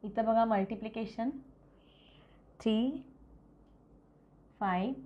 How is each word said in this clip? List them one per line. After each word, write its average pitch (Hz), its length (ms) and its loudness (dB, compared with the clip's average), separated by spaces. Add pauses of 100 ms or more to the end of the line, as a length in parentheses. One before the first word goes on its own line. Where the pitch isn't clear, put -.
इथं 220 220 -2
बघा 226 200 6
मल्टिप्लिकेशन 220 840 -2 (1300)
थ्री 233 460 0 (1500)
फाईव्ह 196 340 0 (120)